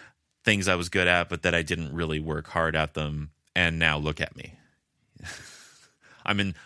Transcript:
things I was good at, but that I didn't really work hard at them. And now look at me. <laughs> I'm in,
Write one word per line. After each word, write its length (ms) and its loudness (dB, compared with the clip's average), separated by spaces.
things 240 4
I 80 6
was 120 -2
good 200 2
at, 200 4
but 140 -6
that 120 2
I 80 4
didn't 320 -4
really 260 -2
work 280 -4
hard 260 0
at 200 0
them. 360 -4
And 240 2
now 200 2
look 220 -2
at 160 -6
me. 180 -18
<laughs> 60 -16
I'm 160 0
in, 140 0